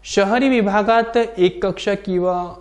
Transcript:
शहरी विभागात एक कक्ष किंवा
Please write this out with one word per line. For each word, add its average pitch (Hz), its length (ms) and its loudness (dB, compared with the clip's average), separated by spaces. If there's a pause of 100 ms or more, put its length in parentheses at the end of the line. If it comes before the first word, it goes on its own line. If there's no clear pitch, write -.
शहरी 226 460 2
विभागात 226 680 2 (200)
एक 180 280 2
कक्ष 190 240 -4
किंवा 180 720 -2